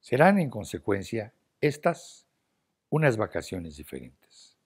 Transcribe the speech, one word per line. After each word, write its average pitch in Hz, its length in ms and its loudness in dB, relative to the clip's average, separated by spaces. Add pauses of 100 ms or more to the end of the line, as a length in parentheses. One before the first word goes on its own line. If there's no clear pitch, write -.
Serán, 180 380 4
en 156 100 0
consecuencia, 104 840 -6 (280)
estas - 640 -2 (640)
unas 143 280 4
vacaciones 87 600 -6
diferentes. - 880 -18